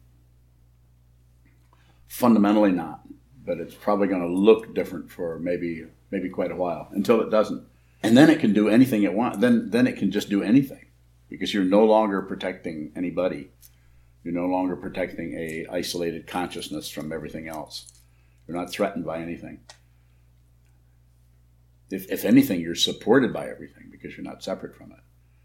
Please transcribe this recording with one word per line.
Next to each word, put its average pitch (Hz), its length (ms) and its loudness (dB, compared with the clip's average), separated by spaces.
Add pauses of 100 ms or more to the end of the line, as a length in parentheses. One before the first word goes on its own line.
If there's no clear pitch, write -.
(2000)
Fundamentally 104 680 4
not, 82 280 -6 (440)
but 87 140 -4
it's 82 160 -12
probably 101 340 0
gonna 90 180 -2
look 98 480 4
different - 360 -6
for 82 280 -8
maybe, 85 480 -4 (240)
maybe 90 180 -4
quite 90 240 -4
a 82 40 -10
while, 85 360 -4
until 104 280 2
it - 100 -4
doesn't. 104 360 0 (360)
And 110 140 6
then 156 140 10
it 151 100 4
can 110 120 2
do 104 160 4
anything 113 340 4
it 90 120 0
wants. 113 240 -2
Then, 117 320 2
then 123 160 2
it 107 100 -2
can 95 140 -2
just 98 180 -4
do 101 140 0
anything, 127 440 2 (420)
because - 240 -8
you're 101 120 0
no 101 200 6
longer 107 380 4
protecting 90 720 -10
anybody. 85 540 -4 (760)
You're 85 100 -6
no 87 120 -2
longer 90 300 -2
protecting 87 580 -8
a 82 360 -8
isolated 85 560 -6
consciousness 85 640 -8
from 76 240 -12
everything 78 360 -12
else. 78 440 -14 (540)
You're 82 100 -10
not 90 140 -8
threatened 87 340 -4
by 80 160 -8
anything. - 400 -12 (2250)
If, 95 200 -8
if 95 140 -4
anything, 104 360 4
you're 82 140 -6
supported 107 580 0
by 71 160 -8
everything - 420 -18
because - 260 -18
you're - 80 -14
not - 180 -16
separate - 320 -10
from - 180 -20
it. - 80 -20 (440)